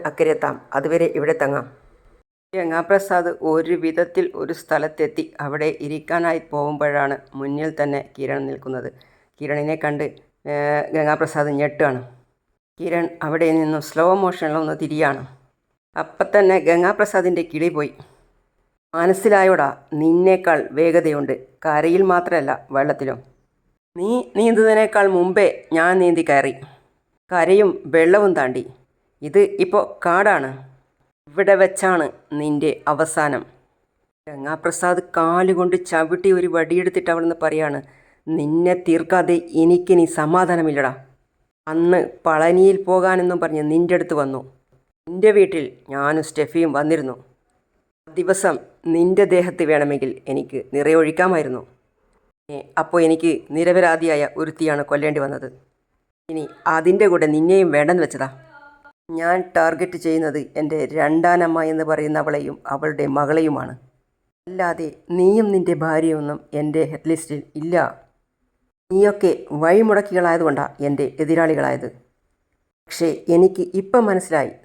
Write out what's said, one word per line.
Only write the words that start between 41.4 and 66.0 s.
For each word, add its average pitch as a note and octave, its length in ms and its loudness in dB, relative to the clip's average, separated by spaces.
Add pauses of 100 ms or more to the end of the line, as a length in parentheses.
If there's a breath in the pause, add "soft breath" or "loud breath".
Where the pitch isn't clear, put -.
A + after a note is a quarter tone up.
അന്ന് E3+ 400 2 (180)
പളനിയിൽ F3+ 560 4
പോകാനെന്നും F#3 580 0
പറഞ്ഞ് D#3 300 -2
നിന്റെ F3 240 2
അടുത്ത് F3 200 -2
വന്നു. C3+ 380 -4 (560)
നിന്റെ F#3 220 2
വീട്ടിൽ F#3 460 2 (120)
ഞാനും C#3+ 340 -2
സ്റ്റെഫിയും D#3 500 -2
വന്നിരുന്നു. C#3+ 520 -2 (840)
ആ D#3+ 40 -20
ദിവസം F3+ 460 0 (280)
നിന്റെ F3 380 4
ദേഹത്ത് F3 380 0
വേണമെങ്കിൽ C#3+ 640 0
എനിക്ക് C#3 460 -6
നിറയൊഴിക്കാമായിരുന്നു. D#3 920 0 (840)
ഏ, C#3+ 120 -14 (160)
അപ്പോൾ E3 240 0
എനിക്ക് D#3+ 480 2
നിരപരാധിയായ E3 840 2
ഒരുത്തിയാണ് D#3 480 -4
കൊല്ലേണ്ടി D3 360 -2
വന്നത്. C3+ 320 -8 (800)
ഇനി D#3 180 -8 (180)
അതിൻ്റെ F3+ 420 4
കൂടെ E3+ 180 2
നിന്നെയും E3 440 4
വേണ്ടെന്ന് D3+ 320 2
വെച്ചതാ. C3+ 260 -4 (840)
ഞാൻ E3+ 340 -2 (120)
ടാർഗറ്റ് E3+ 400 0
ചെയ്യുന്നത് D#3+ 420 -2 (180)
എൻ്റെ D3+ 360 -4
രണ്ടാനമ്മ E3 720 2
എന്ന് D#3+ 220 -2
പറയുന്നവളെയും D3+ 840 -2
അവളുടെ C#3+ 400 -4
മകളെയുമാണ്. C#3+ 720 -2 (720)
അല്ലാതെ E3+ 440 -6 (180)
നീയും G3 420 2
നിന്റെ F3 220 0
ഭാര്യയൊന്നും D#3 640 -2 (140)